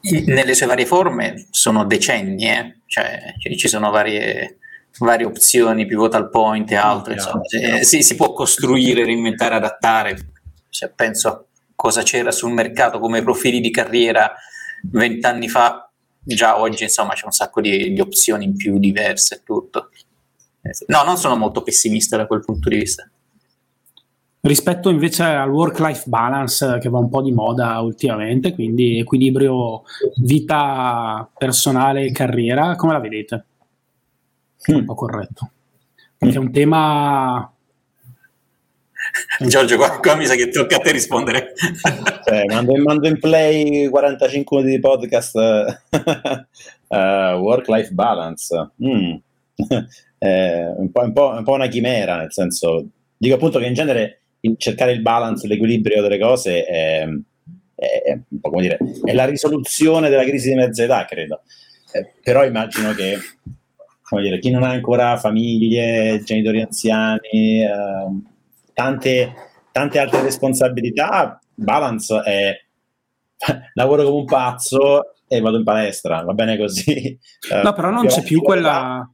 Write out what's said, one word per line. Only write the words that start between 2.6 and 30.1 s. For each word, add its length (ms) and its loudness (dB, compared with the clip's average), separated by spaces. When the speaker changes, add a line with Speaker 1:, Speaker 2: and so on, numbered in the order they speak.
Speaker 1:
Cioè, 540 -6
ci, 160 -8
ci 140 -2
sono 220 0
varie, 680 -2
varie 260 2
opzioni, 600 2
pivotal 440 0
point 420 0
e 40 0
altro, 380 0
Speaker 2:
Chiaro, 260 -6
Speaker 1:
insomma. 40 -6
Speaker 2:
chiaro. 340 -2
Speaker 1:
Eh, 80 0
sì, 160 4
si 140 2
può 180 0
costruire, 720 2
reinventare, 500 0
adattare. 760 -2
Se 240 -10
penso 360 -2
a 160 -10
cosa 280 0
c'era 280 0
sul 200 -4
mercato 480 0
come 240 -2
profili 360 0
di 120 -2
carriera 600 2
vent'anni 580 0
fa, 400 2
già 340 2
oggi, 240 -2
insomma, 300 -2
c'è 120 -8
un 60 -8
sacco 300 -2
di, 320 0
di 60 -2
opzioni 460 0
in 100 0
più 240 0
diverse 560 0
e 80 -20
tutto. 460 -6
Eh, 100 -12
no, 160 4
non 140 2
sono 180 0
molto 260 -2
pessimista 540 0
da 120 0
quel 160 -2
punto 260 -4
di 80 0
vista. 280 -6
Speaker 3:
Rispetto 440 2
invece 340 2
al 260 0
work-life 580 0
balance, 720 0
che 80 -4
va 100 0
un 100 2
po' 120 0
di 100 0
moda 480 0
ultimamente, 760 -2
quindi 460 0
equilibrio 840 2